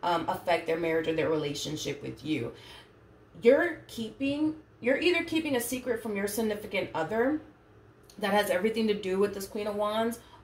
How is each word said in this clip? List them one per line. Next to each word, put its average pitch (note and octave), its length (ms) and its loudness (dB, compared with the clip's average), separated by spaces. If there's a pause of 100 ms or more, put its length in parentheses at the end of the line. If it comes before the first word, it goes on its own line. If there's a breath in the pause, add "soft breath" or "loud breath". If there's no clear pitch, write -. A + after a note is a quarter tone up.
um, D#3+ 280 0
affect F3 360 0
their E3 120 0
marriage E3 320 0
or D#3+ 40 0
their D#3 160 0
relationship D3 720 -4
with - 220 -12
you. C#3+ 300 -4 (880 loud breath)
You're D#4 460 6
keeping, C#4 680 -4 (240)
you're B3 180 2
either E4+ 280 2
keeping D#4 320 0
a - 20 2
secret B3 420 -4
from G#3+ 140 -4
your G3+ 120 0
significant G#3 680 -2
other A3+ 480 0 (760)
that G3 140 -2
has G3+ 180 4
everything G#3+ 380 2
to G#3 60 4
do F#3+ 260 0
with G3+ 140 4
this G3 120 -8
Queen G#3 220 -6
of G#3 80 -4
Wands, A3 440 0 (240 loud breath)